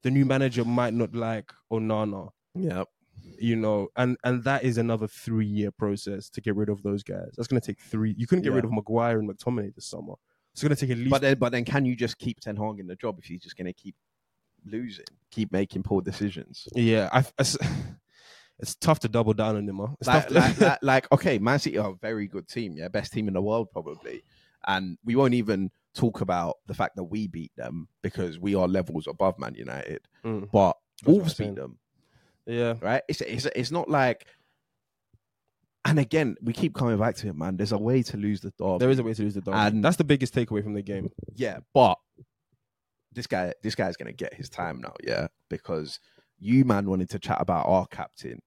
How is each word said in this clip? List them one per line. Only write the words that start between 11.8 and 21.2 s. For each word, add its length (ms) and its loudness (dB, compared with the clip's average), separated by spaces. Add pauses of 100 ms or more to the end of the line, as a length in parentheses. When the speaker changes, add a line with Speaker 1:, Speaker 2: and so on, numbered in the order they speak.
Speaker 2:
you 100 2
just 240 -2
keep 220 -6
Ten 160 -8
Hag 240 -6
in 80 -12
the 80 -10
job 220 -6
if 80 -20
he's 160 -12
just 140 -20
gonna 160 -8
keep 220 -16 (680)
losing, 400 -10 (260)
keep 220 -2
making 320 -2
poor 180 2
decisions? 720 -8
Speaker 1:
Yeah, 380 4
I, 80 6
I 40 4 (160)
s-, 180 0 (500)
<laughs> 500 -20
it's 160 -10
tough 260 2
to 80 -2
double 260 2
down 220 0
on 120 -4
him, 100 -6
huh? 100 -6 (120)
It's 80 -4
Speaker 2:
Like, 200 4
Speaker 1:
tough 0 -
to 60 -4
Speaker 2:
like, 260 6
like, 220 6
like, 300 4
okay, 260 4